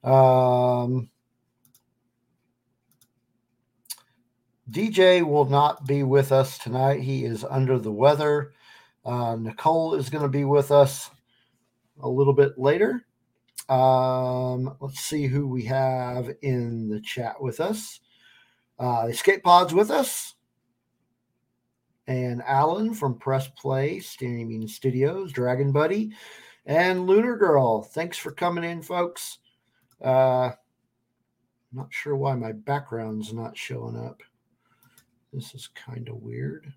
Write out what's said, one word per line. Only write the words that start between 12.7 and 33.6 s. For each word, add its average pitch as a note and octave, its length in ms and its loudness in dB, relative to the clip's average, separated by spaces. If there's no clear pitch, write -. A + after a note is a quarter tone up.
Um, B2+ 1120 0
let's C#3 200 -10
see D3 280 -4
who C#3 180 -2
we B2+ 200 -4
have B2+ 600 -2
in A#2 460 -4
the G#2+ 120 -4
chat A#2 400 -8
with C3 200 -8
us. G#3 400 -6
Uh, A#2+ 320 -2
Escape F#3+ 360 0
Pod's F3 280 6
with G#3+ 200 2
us. - 420 -4
And B2+ 360 -4
Alan E3 500 0
from C#3 280 -4
Press C3+ 260 -2
Play C3+ 540 -4
Streaming A#2 680 -10
Studios, C#3 640 -2
Dragon C3 400 -2
Buddy, F#3 400 0
and F3+ 400 0
Lunar A3 300 4
Girl. C3+ 460 4
Thanks E3+ 360 -8
for - 140 -12
coming F3 320 -2
in, E3+ 180 -8
folks. F3 560 -6
Uh, C3 480 2
not C3+ 180 -12
sure D3 260 -6
why C3+ 180 -2
my A#2 160 -6
background's A2 840 -8
not A2+ 240 -12
showing A#2 400 -12